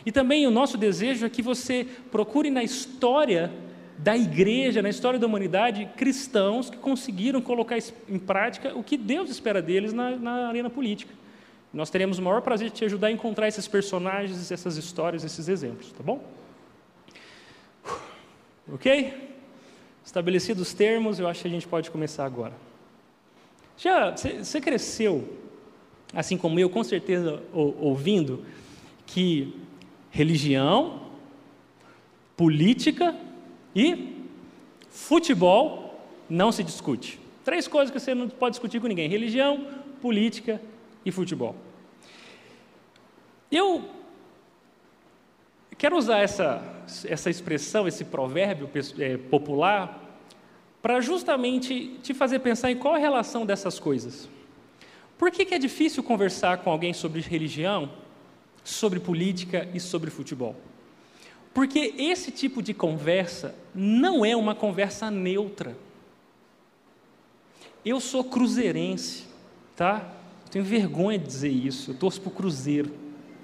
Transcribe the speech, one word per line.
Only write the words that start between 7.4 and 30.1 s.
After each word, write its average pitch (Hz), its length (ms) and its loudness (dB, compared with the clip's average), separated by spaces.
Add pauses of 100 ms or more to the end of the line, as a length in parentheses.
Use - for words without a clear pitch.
colocar 240 380 -2
es-, - 160 -8 (140)
em 196 100 -4
prática 196 580 -2
o 240 80 -6
que 294 120 0
Deus 285 340 -2
espera 202 320 0
deles 196 300 0
na, 247 180 -2
na 240 380 -4
arena 233 200 -4
política. 226 460 -4 (580)
Nós 151 180 -4
teremos 185 280 0
o 185 40 -4
maior 196 200 2
prazer 226 280 -2
de - 40 -16
te 233 100 -2
ajudar 208 240 0
a 220 40 2
encontrar 220 360 -2
esses 208 180 -4
personagens, 190 840 -2
essas 175 260 -4
histórias, 156 480 -4
esses 156 240 -8
exemplos, 143 440 -4
tá - 100 -18
bom? 214 220 -4 (2500)
Ok? 254 400 2 (920)
Estabelecidos 180 640 0
os - 60 -10
termos, 220 440 4
eu 180 100 0
acho 175 140 -4
que 180 60 -4
a - 20 -2
gente 170 180 -6
pode 160 220 -2
começar 151 340 -4
agora. 120 300 -6 (1200)
Já, 320 400 2
cê, - 280 -6
cê 302 160 -4
cresceu, 208 800 -2 (760)
assim 170 220 -2
como 170 220 0
eu, 180 120 4
com 220 120 0
certeza, 175 600 -2 (100)
ou-, 147 260 2
ouvindo 143 640 2 (640)
que 165 480 0 (560)